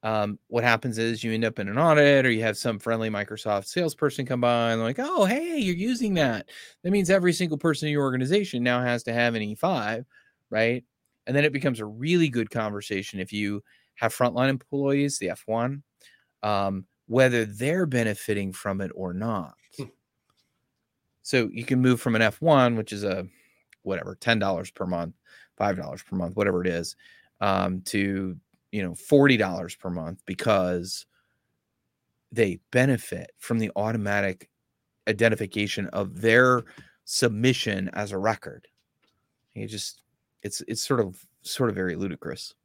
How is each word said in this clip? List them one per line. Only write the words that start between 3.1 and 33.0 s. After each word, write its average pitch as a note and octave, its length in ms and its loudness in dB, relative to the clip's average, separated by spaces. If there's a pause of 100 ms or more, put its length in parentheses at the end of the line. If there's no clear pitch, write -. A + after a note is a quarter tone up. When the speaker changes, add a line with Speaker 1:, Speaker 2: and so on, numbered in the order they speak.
Speaker 1:
Microsoft G#2 560 -4
salesperson D3+ 600 -2
come B2 140 -2
by A#2+ 320 2
and A2+ 100 0
like, A#2 160 -2
"Oh, C4+ 280 2
hey, D#4 320 -2
you're F#3 180 0
using A3 380 -2
that. C3 340 0 (340)
That F3+ 80 -2
means G3 180 2
every F3+ 240 4
single D#3+ 260 -2
person D3+ 280 0
in D3 60 0
your D3 100 2
organization C3 600 0
now B2 160 2
has A#2+ 240 -2
to A#2 80 -4
have A#2 240 2
an G#2+ 60 -2
E G#2 120 -4
five," A#2 500 -2 (460)
right? A#2 320 0 (440)
And C3 100 -2
then C#3+ 80 4
it D3+ 80 2
becomes C3+ 260 -2
a A2 60 -6
really D3 440 2
good A#2+ 220 -2
conversation G2+ 680 -4
if - 120 -8
you G#2 300 -4 (320)
have A#2 180 -2
frontline B2 360 0
employees, C#3 680 -2
the - 120 -4
F - 160 -10
one, B2 380 -4 (580)
um, G2 420 -2 (220)
whether A#2+ 380 4
they're C3 420 -2
benefiting G#2+ 680 -2
from G2 280 -6
it F#2+ 160 -6
or F#2 160 -6
not. G2 420 -6 (220)
Speaker 2:
Hmm. C#3 80 -10 (1400)
Speaker 1:
So B2 300 2
you A#2 120 -8
can B2+ 160 2
move B2+ 200 6
from A#2 160 0
an A2 60 4
F G#2+ 200 2
one, C3+ 320 6
which G#2+ 180 -4
is G#2 120 -6
a, F#2+ 200 -2 (580)
whatever, F#2+ 340 -6
ten A2+ 240 2
dollars F#2+ 320 -2
per - 120 -6
month, F2 300 -4 (420)
five G2+ 200 0
dollars F#2 260 -10
per - 140 -8
month, F2+ 180 -4
whatever G2 260 2
it F2+ 60 -2
is, E2+ 300 -4 (440)
um, F#2+ 420 0
to, G2 540 -2 (360)
you G#2 100 -4
know, F2 120 -6
forty C#3 420 6
dollars F#2 400 -2
per - 140 -10
month F2 360 -8
because F#2 800 0 (1300)
they G#2 260 0 (120)
benefit B2 680 0